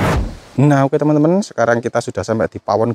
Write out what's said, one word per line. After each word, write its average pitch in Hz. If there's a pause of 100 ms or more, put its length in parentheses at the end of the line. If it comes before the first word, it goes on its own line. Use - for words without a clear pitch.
(600)
Nah, 139
oke, 139
teman-teman, 151
sekarang 120
kita 117
sudah 98
sampai 110
di -
Pawon 110